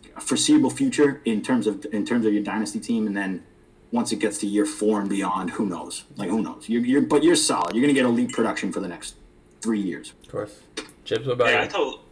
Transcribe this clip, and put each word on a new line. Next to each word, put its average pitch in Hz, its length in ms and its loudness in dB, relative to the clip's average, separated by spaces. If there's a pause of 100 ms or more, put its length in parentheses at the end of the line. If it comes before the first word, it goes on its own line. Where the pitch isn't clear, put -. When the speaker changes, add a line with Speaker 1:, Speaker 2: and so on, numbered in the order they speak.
(200)
Speaker 1:
foreseeable 131 480 4
future 139 560 2
in 110 160 0
terms 120 260 0
of, 101 260 -2
in 101 120 0
terms 117 220 2
of 104 80 4
your 104 80 2
dynasty 104 380 -4
team. 110 260 -2
And 98 100 -4
then 95 280 -4 (480)
once 117 180 -2
it 107 80 -2
gets 104 200 -2
to 107 80 -4
year 101 200 2
four 104 340 0
and 98 80 -2
beyond, 95 420 -2
who 110 160 -2
knows? - 380 -8 (120)
Like, 95 140 -6
who 101 120 2
knows? - 260 -10
You're, 120 160 0
you're, 131 180 4
but 143 200 4
you're 165 140 6
solid. - 380 0
You're 117 80 2
gonna 143 100 4
get 131 140 4
elite 117 260 2
production 104 400 -2
for 92 80 -6
the 92 80 -6
next - 260 -12 (460)
three 110 200 0
years. 90 320 -6 (120)
Speaker 2:
Of - 60 -20
course. - 300 -10 (440)
Chips, 117 220 -4
what 127 80 -2
about 120 140 4
Speaker 3:
Yeah, 117 100 2
Speaker 2:
you? 123 60 0
Speaker 3:
I - 40 -4
tot-, 143 320 -4 (120)